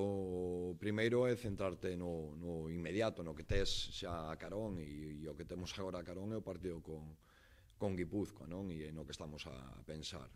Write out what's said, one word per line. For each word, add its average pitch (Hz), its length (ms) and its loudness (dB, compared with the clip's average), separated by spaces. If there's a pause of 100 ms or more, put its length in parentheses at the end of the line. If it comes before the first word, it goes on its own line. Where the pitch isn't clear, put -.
O 90 720 2
primeiro 110 540 6
é 120 80 4
centrarte 95 580 0
no, 82 400 -2
no 82 320 -2
inmediato, 87 540 2
no 80 100 -4
que 78 140 -8
tes - 480 6
xa 85 340 -4
a 80 80 -2
carón, 95 460 -2
e, 76 400 -6
e - 80 -4
o 73 80 -8
que 82 100 -6
temos 90 300 -4
agora 92 240 -2
a - 20 -8
carón 92 300 -4
é - 20 0
o 104 80 -2
partido 85 380 -4
con, 78 340 -8 (600)
con 98 180 2
Guipúzcoa, 90 480 0
non? 92 240 -4
E 80 160 -4
é 76 80 -6
no 78 140 -6
que 73 80 -8
estamos 76 340 -8
a, 69 60 -8
a 65 320 -12
pensar. 76 500 -6